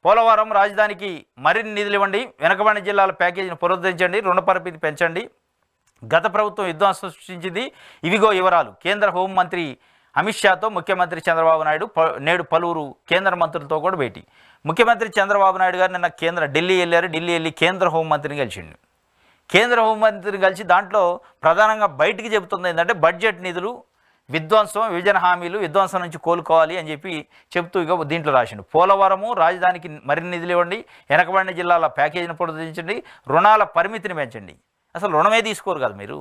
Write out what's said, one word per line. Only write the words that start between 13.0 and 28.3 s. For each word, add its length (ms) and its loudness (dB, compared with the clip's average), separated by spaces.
కేంద్ర 320 2
మంత్రులతో 440 -2
కూడా 160 0
భేటీ. 200 -6
ముఖ్యమంత్రి 420 2
చంద్రబాబు 440 4
నాయుడు 200 0
గారు 140 2
నిన్న 140 -2
కేంద్ర, 220 0
ఢిల్లీ 260 2
వెళ్ళారు. 340 2
ఢిల్లీ 220 -4
వెళ్ళి 140 -4
కేంద్ర 340 2
హోంమంత్రిని 480 -2
కలిసిండు. 340 -10
కేంద్ర 320 4
హోంమంత్రిని 600 0
కలిసి 180 0
దాంట్లో 280 2
ప్రధానంగా 440 2
బయటికి 340 0
చెబుతుంది 340 -4
ఏంటంటే, 240 0
బడ్జెట్ 420 0
నిధులు, 260 -6
విధ్వంసం, 540 0
విభజన 320 2
హామీలు, 400 0
విధ్వంసం 400 0
నుంచి 220 -12
కోలుకోవాలి 540 2
అని 100 -12
చెప్పి 220 -10
చెప్తూ 300 -2
ఇక 140 0
దీంట్లో 260 -2